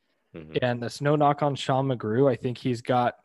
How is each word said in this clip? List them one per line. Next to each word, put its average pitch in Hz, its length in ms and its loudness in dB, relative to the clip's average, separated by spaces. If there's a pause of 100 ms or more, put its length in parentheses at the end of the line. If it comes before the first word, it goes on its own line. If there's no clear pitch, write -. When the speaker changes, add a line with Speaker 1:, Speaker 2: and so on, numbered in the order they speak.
(340)
Speaker 1:
Mm-hmm. 78 280 -10
Speaker 2:
And 120 200 -2
that's 117 180 -10
no 147 140 2
knock 147 300 2
on 143 100 0
Sean 135 320 0
McGrew. 120 420 2
I 127 60 2
think 120 240 -6
he's 120 240 -4
got, 123 420 0